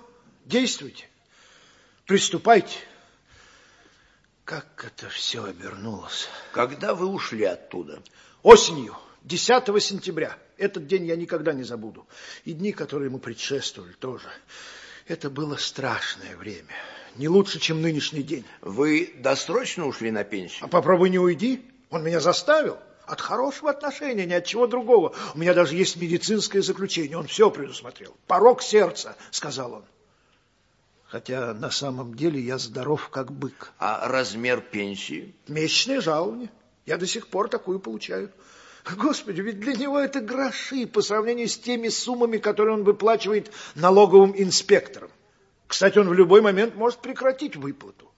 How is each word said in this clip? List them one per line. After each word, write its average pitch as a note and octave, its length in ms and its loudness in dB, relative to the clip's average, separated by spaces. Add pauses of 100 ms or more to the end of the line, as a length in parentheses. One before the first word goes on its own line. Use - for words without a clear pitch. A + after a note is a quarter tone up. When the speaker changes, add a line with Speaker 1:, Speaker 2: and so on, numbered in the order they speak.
(460)
Speaker 1:
действуйте, F3 640 -4 (960)
приступайте. - 720 2 (1700)
Как - 400 -12
это A2 240 -18
всё - 340 -6
обернулось. G2 840 -12 (260)
Speaker 2:
Когда C#3 420 -2
вы F3+ 120 -4
ушли A#2+ 360 -4
оттуда? E2 580 -6 (400)
Speaker 1:
Осенью, E3 540 8 (280)
десятого G#3 560 2
сентября. E3 580 -6 (220)
Этот F#3+ 280 -6
день F#3 180 0
я E3 100 -2
никогда E3 380 -4
не C3 100 -8
забуду. A2 420 -14 (380)
И E3+ 100 -12
дни, F#3+ 200 -4
которые C#3+ 340 -6
ему B2+ 120 -8
предшествовали, A#2 720 -8
тоже. B2+ 340 -12 (800)
Это - 220 -8
было C#3+ 260 -6
страшное A2 800 -6
время. F2 380 -16 (420)
Не C#3+ 140 -6
лучше, F#3+ 300 4
чем D#3+ 220 -2
нынешний D3+ 400 -2
день. A#2+ 240 -8 (160)
Speaker 2:
Вы D3+ 560 0
досрочно C#3 680 -2
ушли A2+ 240 -6
на G#2 120 -4
пенсию? F#2 420 -10
Speaker 1:
А - 20 -14
попробуй F3+ 420 4
не F#3 80 0
уйди. F3+ 480 0 (240)
Он E3 140 -6
меня E3 160 -2
заставил. G#3+ 580 2 (280)
От - 160 -10
хорошего C4+ 500 -4
отношения, C#4 540 -6
ни F3 80 -4
от F3 120 0
чего A#3+ 220 0
другого. A3 480 4 (180)
У D3+ 60 -10
меня E3+ 160 4
даже E3 200 6
есть F3+ 200 0
медицинское F#3 640 0
заключение. E3+ 560 -4
Он D#3+ 80 -8
всё G3+ 240 4
предусмотрел. - 640 -10 (120)
"Порок G#3 340 6
сердца", F#3+ 540 2 (160)
сказал C3 420 -8
он. G#2+ 120 -18 (1200)
Хотя A#2+ 480 -8
на B2 160 -10
самом B2+ 420 -6
деле C#3+ 260 -4
я B2 200 -6
здоров, B2+ 500 -6
как C3+ 220 -8
бык. C#3 480 -12
Speaker 2:
А G#2+ 280 -4
размер B2 540 -2
пенсии? G2+ 720 -10 (140)
Speaker 1:
Месячное D#3+ 540 -2
жалование. G3 500 -4 (340)
Я E3+ 120 -4
до F3+ 100 -4
сих A3 220 -8
пор G#3 180 -2
такую G3 320 -6
получаю. G3 520 -10 (640)
Господи, G#3+ 440 -2
ведь G3+ 180 -8
для B3+ 140 -4
него C#4 260 -2
это C#4 220 -2
гроши B3+ 640 -6
по G#3 140 0
сравнению A3 460 -2
с - 100 -6
теми A#3 320 -4
суммами, A#3 480 -2
которые G#3 380 2
он G#3 80 -2
выплачивает G3+ 680 2 (240)
налоговым F#3+ 600 10
инспекторам. - 760 0 (560)
Кстати, F#3+ 320 4
он F#3+ 100 4
в F3 40 2
любой F#3 280 10
момент G3+ 340 2
может A#3 240 -2
прекратить C4 560 -4
выплату. C#3 640 -14